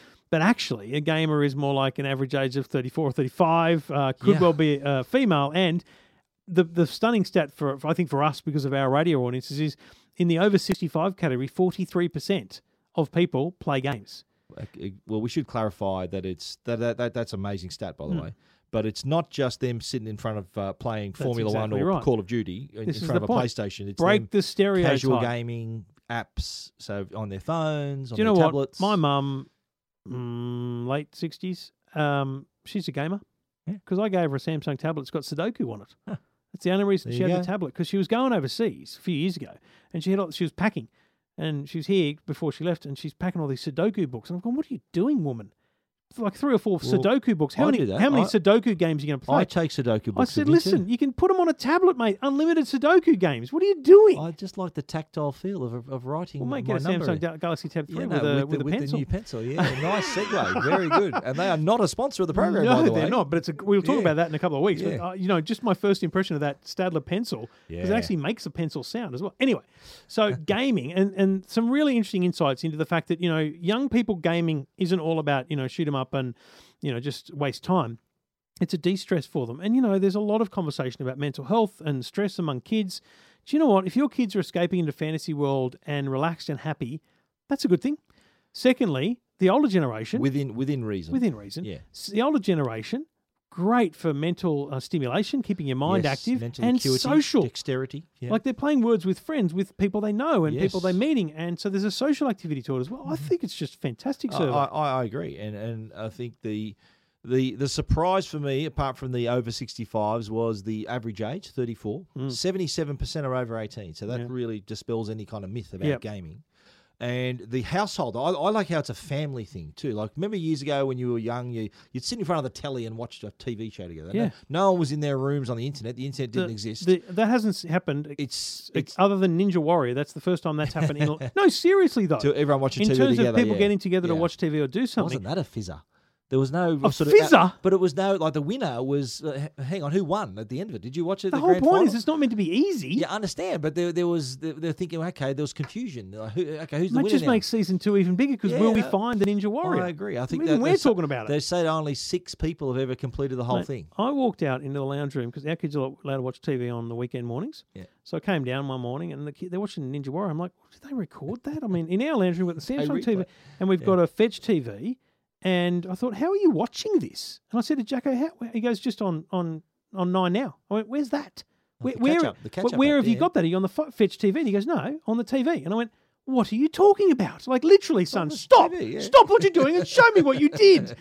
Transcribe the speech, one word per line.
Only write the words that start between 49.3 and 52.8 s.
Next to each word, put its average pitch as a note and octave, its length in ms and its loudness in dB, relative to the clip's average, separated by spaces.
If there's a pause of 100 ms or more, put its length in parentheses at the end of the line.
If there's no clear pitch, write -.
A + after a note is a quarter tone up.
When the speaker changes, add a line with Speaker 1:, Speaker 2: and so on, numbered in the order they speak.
Speaker 2:
I F3 80 4
take E3 260 0
Sudoku A2+ 380 0
Speaker 1:
I - 20 0
Speaker 2:
books B3 200 0
Speaker 1:
said, D4+ 180 0
Speaker 2:
with D#4+ 60 8
me E4+ 40 6
too. F#4 120 2
Speaker 1:
"Listen, G#3 180 2
you A#3+ 80 2
can C#4 160 0
put F#4+ 180 2
'em F#4 80 4
on E4+ 80 4
a D#4 60 2
tablet, F4 440 2
mate. A3 240 0
Unlimited D4 440 2
Sudoku D4 520 4